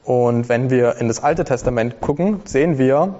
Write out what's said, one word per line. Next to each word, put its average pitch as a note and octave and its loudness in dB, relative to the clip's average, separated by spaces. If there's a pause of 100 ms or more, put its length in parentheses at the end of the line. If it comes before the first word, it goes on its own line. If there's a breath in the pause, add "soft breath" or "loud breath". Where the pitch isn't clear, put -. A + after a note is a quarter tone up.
Und A#2+ 0
wenn B2 0
wir A#2+ 2
in A#2+ -2
das A2+ -4
Alte D#3 0
Testament A#2+ -2
gucken, F3+ -2
sehen D3 0
wir, D3 2